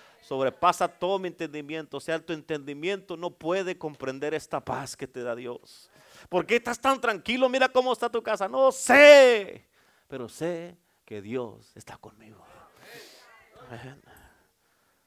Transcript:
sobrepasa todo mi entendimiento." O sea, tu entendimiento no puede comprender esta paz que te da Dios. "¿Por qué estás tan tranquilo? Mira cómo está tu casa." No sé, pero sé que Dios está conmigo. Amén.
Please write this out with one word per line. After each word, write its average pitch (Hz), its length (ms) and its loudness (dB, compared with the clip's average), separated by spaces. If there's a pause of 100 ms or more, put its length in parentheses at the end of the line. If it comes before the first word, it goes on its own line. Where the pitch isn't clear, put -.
(220)
sobrepasa 139 640 -2
todo 185 320 -4
mi 185 80 -8
entendimiento." 151 720 -12
O - 20 -10
sea, 160 260 -8
tu 175 80 -8
entendimiento 156 840 -10
no 175 120 -8
puede 180 480 -6
comprender 143 560 -8
esta 151 260 -8
paz 127 380 -8
que 135 100 -12
te 127 140 -14
da 120 140 -6
Dios. - 560 -16 (360)
"¿Por 175 180 -2
qué 214 100 0
estás 233 240 -4
tan 269 200 0
tranquilo? 240 500 -2
Mira 254 200 0
cómo 254 240 0
está 233 160 -4
tu 226 140 -4
casa." 208 240 -4
No 262 240 2
sé, 262 960 8 (400)
pero 127 200 -12
sé 170 480 -10 (300)
que 104 160 -14
Dios 110 540 -12
está - 220 -20
conmigo. 107 460 -20 (1300)
Amén. 127 320 -18 (1040)